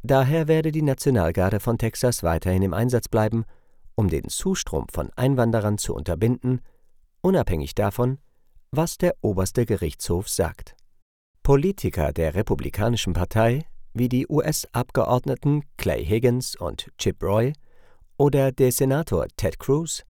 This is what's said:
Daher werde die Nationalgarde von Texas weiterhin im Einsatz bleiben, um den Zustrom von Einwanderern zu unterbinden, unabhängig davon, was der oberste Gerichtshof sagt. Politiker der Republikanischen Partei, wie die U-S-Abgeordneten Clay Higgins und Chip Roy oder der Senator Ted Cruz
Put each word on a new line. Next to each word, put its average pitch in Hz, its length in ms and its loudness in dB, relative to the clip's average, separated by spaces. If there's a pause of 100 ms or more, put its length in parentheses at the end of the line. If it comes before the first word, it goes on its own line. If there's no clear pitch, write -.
Daher 135 440 2
werde 160 240 2
die 151 120 0
Nationalgarde 98 760 2
von 117 200 -2
Texas 120 420 0
weiterhin 92 400 2
im 92 140 0
Einsatz 120 320 0
bleiben, 110 380 0 (500)
um 101 140 2
den 78 200 -2
Zustrom - 640 -4
von 69 220 -4
Einwanderern 117 640 2
zu - 160 -4
unterbinden, 123 680 0 (600)
unabhängig 113 520 0
davon, 123 460 0 (520)
was 160 280 -2
der 175 220 2
oberste 104 440 0
Gerichtshof 90 640 -2
sagt. - 460 -4 (680)
Politiker 139 720 0
der 80 220 -2
Republikanischen 98 760 -2
Partei, 113 520 0 (300)
wie 120 140 0
die 127 180 0
U-S-Abgeordneten 143 1400 0 (140)
Clay 71 280 -2
Higgins 120 500 0
und - 440 -8
Chip - 240 -2
Roy 117 300 2 (640)
oder 135 340 4
der 127 200 4
Senator 135 540 0 (120)
Ted - 200 -2
Cruz - 580 -2